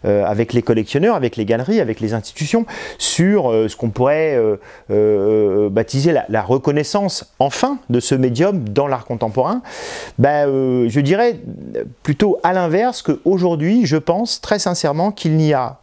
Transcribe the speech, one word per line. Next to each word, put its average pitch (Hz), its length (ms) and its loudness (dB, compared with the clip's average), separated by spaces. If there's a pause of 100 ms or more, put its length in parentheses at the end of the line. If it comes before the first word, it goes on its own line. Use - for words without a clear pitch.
euh, 101 200 2
avec 107 280 -2
les 120 80 2
collectionneurs, 139 540 0
avec 127 220 -4
les 110 80 -2
galeries, 127 340 0
avec 113 200 -2
les 107 140 -2
institutions, 151 520 -4 (320)
sur, 175 540 2
euh, 110 160 2
ce - 80 -6
qu'on 117 140 -4
pourrait, 143 460 0
euh, 110 220 2 (340)
euh, 104 800 2
baptiser 131 420 0
la, 135 180 0
la 107 120 -2
reconnaissance 147 1000 -2
enfin 254 380 0 (120)
de 120 100 2
ce - 160 0
médium 131 480 0
dans 110 240 0
l'art 127 180 -4
contemporain. 127 560 -2 (560)
Ben, 143 300 4
euh, 131 420 2
je 123 100 0
dirais 196 400 2 (640)
plutôt 175 400 0
à 175 100 2
l'inverse 185 480 0
qu'aujourd'hui, 175 840 2
je 147 120 2
pense 175 440 -2
très 208 180 0
sincèrement 175 520 0
qu'il 160 260 0
n'y 151 160 4
a 131 300 -2